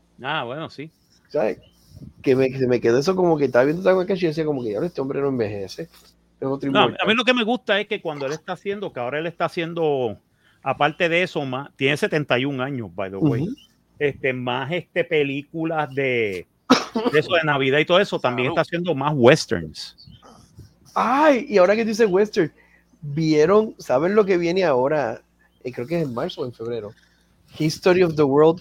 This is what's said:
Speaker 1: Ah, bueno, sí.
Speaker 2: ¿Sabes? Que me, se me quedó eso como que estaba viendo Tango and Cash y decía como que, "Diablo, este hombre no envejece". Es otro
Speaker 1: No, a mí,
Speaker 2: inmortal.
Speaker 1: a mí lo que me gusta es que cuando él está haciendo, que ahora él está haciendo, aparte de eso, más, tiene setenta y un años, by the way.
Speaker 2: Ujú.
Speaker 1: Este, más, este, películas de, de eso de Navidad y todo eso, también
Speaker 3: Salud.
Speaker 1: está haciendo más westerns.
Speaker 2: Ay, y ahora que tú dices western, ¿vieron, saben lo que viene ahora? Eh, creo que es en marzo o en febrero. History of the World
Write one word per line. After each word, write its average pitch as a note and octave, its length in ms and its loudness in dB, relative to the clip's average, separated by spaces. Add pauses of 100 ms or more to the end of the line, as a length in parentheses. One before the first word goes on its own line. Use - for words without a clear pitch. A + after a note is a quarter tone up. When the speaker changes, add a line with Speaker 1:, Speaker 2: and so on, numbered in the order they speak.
(220)
Speaker 1:
Ah, C#3+ 220 -4
bueno, C3+ 260 -10
sí. D3+ 200 -16 (380)
Speaker 2:
¿Sabes? B2+ 300 -2 (640)
Que B2+ 140 2
me, C3 140 2
se C3 160 -2
me B2 140 2
quedó A#2 180 4
eso F#3 180 0
como F3 200 4
que C#3+ 100 0
estaba B2 180 4
viendo D#3+ 180 -2
Tango F#3+ 180 2
and F3+ 80 -4
Cash F3+ 160 -2
y - 40 2
decía D#3 160 -4
como C#3+ 180 -4
que, A#2 80 -6
"Diablo, A#2 160 -4
este E3+ 140 -8
hombre C3+ 200 -4
no C#3 80 0
envejece". G#2+ 600 -6 (520)
Es C3+ 60 -6
otro C#3 240 -4
Speaker 1:
No, E3+ 80 2
a G3+ 40 6
mí, D3+ 60 4
Speaker 2:
inmortal. - 180 -4
Speaker 1:
a - 40 -2
mí A3 60 4
lo B3 80 -2
que B3+ 100 2
me A#3+ 100 0
gusta G#3 360 -2
es G#3 80 -8
que G3+ 140 -6
cuando C#3+ 240 -6
él C#3 60 -4
está D#3+ 200 -10
haciendo, G3 400 -8
que C3 80 -8
ahora B2+ 180 -4
él E3 80 -4
está E3+ 200 -4
haciendo, D#3 720 -2 (440)
aparte D3+ 460 0
de E3+ 140 2
eso, D#3+ 220 -4
más, C3 320 -8
tiene C#3+ 200 0
setenta D3+ 420 0
y C3 60 0
un C#3 160 -4
años, A#2+ 340 -6
by F#2+ 160 -6
the G2 60 -8
way. C#3 260 0
Speaker 2:
Ujú. A3+ 120 -6 (440)
Speaker 1:
Este, C#3 360 -2
más, B2+ 380 -6
este, E3+ 320 -4
películas D3+ 920 -4
de, A#2 520 -2 (680)
de D3 60 4
eso E3+ 160 -2
de D#3+ 100 2
Navidad C#3 340 0
y D#3 80 0
todo F3 120 4
eso, F#3+ 220 0
también B2 280 0
Speaker 3:
Salud. E3+ 100 -4
Speaker 1:
está - 20 2
haciendo E3+ 340 -2
más C#3 220 -2
westerns. A#2 800 2 (1000)
Speaker 2:
Ay, C4 540 2
y G#3 80 0
ahora F#3 180 6
que A3+ 80 -2
tú G#3+ 60 -2
dices A3+ 220 2
western, G3 420 0 (480)
¿vieron, D#3 800 2
saben G#3 360 0
lo G#3+ 120 4
que F#3+ 100 2
viene F3 280 0
ahora? C3 580 0 (420)
Eh, B2+ 80 -8
creo B2 140 -8
que E3+ 120 -2
es D#3 80 -2
en B2 60 -6
marzo D#3 300 -6
o - 20 -4
en A#2+ 80 -8
febrero. A2+ 400 -10 (680)
History F3+ 440 2
of E3 140 2
the D#3 60 4
World D3+ 380 4